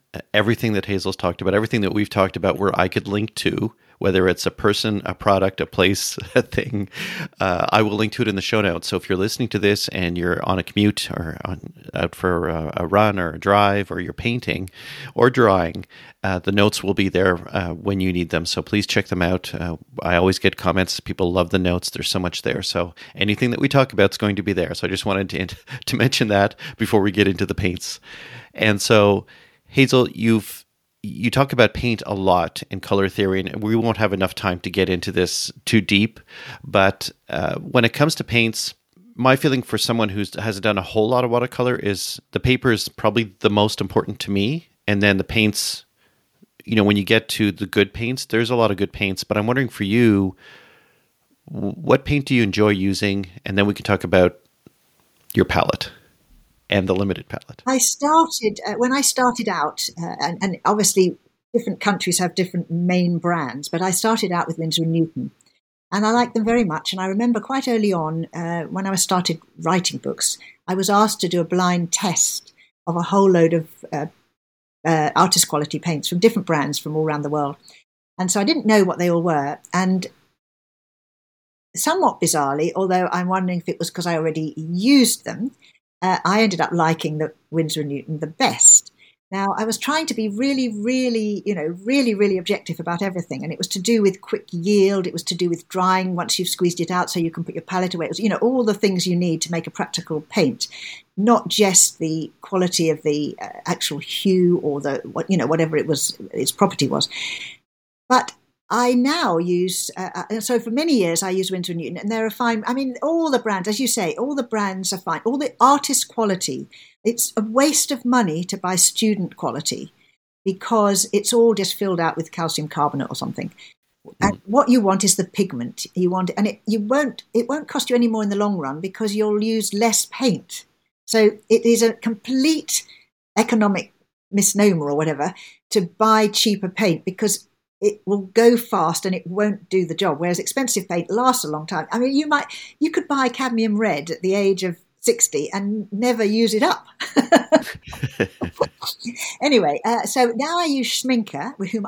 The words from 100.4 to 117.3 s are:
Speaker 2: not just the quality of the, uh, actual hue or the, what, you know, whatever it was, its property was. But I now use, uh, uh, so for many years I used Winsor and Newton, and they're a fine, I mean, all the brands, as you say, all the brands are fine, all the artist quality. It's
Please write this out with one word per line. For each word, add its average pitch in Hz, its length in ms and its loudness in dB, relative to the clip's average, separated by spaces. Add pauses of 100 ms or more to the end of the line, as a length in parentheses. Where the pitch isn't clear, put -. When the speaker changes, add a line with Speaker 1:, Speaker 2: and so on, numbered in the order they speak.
Speaker 2:
not 214 320 2
just 190 500 2
the 160 320 -4 (100)
quality 180 480 0
of 156 140 -2
the, 147 400 -2
uh, 101 60 -10 (180)
actual - 320 -4
hue 180 640 2
or 143 180 -4
the, 139 220 -4 (100)
what, - 160 -6
you 196 80 2
know, 123 100 2
whatever 160 300 0
it 131 100 0
was, - 300 -2 (160)
its 123 200 -2
property - 360 2
was. - 200 -2 (1000)
But - 240 2 (380)
I 247 220 2
now 247 460 2
use, 180 580 -2
uh, 185 340 -8
uh, 220 100 -4
so 233 200 0
for 240 100 -8
many 302 240 0
years 170 280 2
I 190 80 -4
used 185 200 -2
Winsor 180 220 -4
and 170 80 -6
Newton, 160 160 -8
and 202 140 -6
they're 226 160 -2
a 214 40 -4
fine, 226 360 -2
I 247 80 -2
mean, 262 280 -4
all 320 280 0
the 254 80 4
brands, 196 280 -4
as 214 140 -2
you 254 80 0
say, 175 280 -2
all 262 180 -4
the 269 80 -2
brands 190 500 -4
are 190 60 -6
fine, - 260 -6
all 254 140 -2
the 277 200 -4
artist 277 500 2
quality. 180 600 -4 (340)
It's 233 320 -2